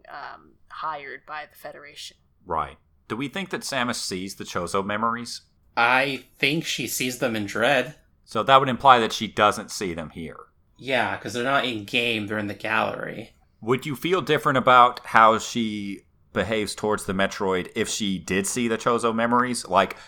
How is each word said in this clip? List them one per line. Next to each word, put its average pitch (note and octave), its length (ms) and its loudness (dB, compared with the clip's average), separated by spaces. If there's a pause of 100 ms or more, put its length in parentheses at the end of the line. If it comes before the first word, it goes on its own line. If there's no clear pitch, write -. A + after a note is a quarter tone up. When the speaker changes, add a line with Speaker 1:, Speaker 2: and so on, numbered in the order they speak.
Speaker 1:
um, C3 440 -18 (180)
hired C#3+ 560 -10
by D3+ 260 -12
the - 60 -20
Federation. D3 580 -18 (300)
Speaker 2:
Right. D#2 320 -4 (320)
Do G#2+ 80 -4
we C#3 100 -4
think F#3 220 -8
that D#3+ 120 -6
Samus B2 340 -2
sees F#2+ 400 -6
the - 100 -12
Chozo F#2 400 -2
memories? A2+ 560 -4 (340)
Speaker 3:
I B2+ 480 2 (140)
think D3 280 0
she - 220 -4
sees B2 320 -4
them A#2+ 160 0
in G#2 120 -4
Dread. C3 480 0 (280)
Speaker 2:
So A2 200 -4
that C3+ 180 6
would C#3 80 0
imply B2+ 300 6
that A2 120 2
she A2 160 -4
doesn't G#2 440 2
see F#2 220 -6
them D#2+ 180 -10
here. D#2+ 260 -12 (480)
Speaker 3:
Yeah, A2+ 320 0
'cause A2+ 160 -10
they're A#2+ 120 -4
not C3+ 200 2
in-game, A2+ 600 -2
they're G#2+ 100 -4
in G#2 100 -4
the G2+ 60 -8
gallery. G#2+ 840 -4 (260)
Speaker 2:
Would B2+ 240 -2
you D3 100 -6
feel F3+ 240 -2
different C#3+ 380 0
about B2 480 8
how A2+ 340 8
she G#2+ 600 -6 (320)
behaves G#2+ 420 -2
towards G#2 300 -2
the G2 80 -4
Metroid F#2+ 600 -2
if G#2+ 120 0
she G2 320 -4
did F#2 260 -2
see A#2+ 220 -2
the A2+ 100 0
Chozo A#2 380 0
memories? A#2+ 500 0
Like, F#2 300 2 (120)